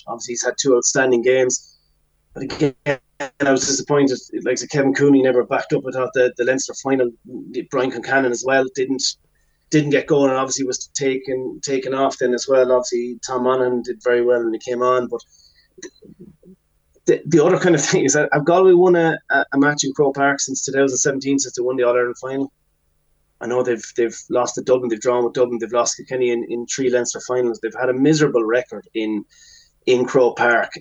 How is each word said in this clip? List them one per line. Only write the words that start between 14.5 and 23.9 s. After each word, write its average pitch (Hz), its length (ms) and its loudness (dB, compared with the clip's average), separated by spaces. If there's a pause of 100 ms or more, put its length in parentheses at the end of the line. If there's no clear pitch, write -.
he 110 60 -6
came 123 220 -6
on. 123 260 2
But 120 140 -8 (1800)
the, 160 200 2
the 151 180 4
other 180 160 4
kind 175 160 4
of 143 80 0
thing - 220 2
is 135 80 2
that 151 200 2
have 147 120 0
Galway 180 280 6
won 175 220 6
a, 165 220 2 (120)
a, 135 240 2
a 139 40 0
match 147 260 2
in 135 100 -4
Croke 139 220 0
Park 139 240 0
since 135 260 -6
two 131 60 -6
thousand 135 260 2
seventeen, 135 400 0
since 131 180 -6
they 123 60 -4
won 127 140 -2
the 127 80 0
All-Ireland 120 360 0
final? 135 320 -8 (880)
I 117 40 -8
know 123 160 0
they've, 120 220 -4 (140)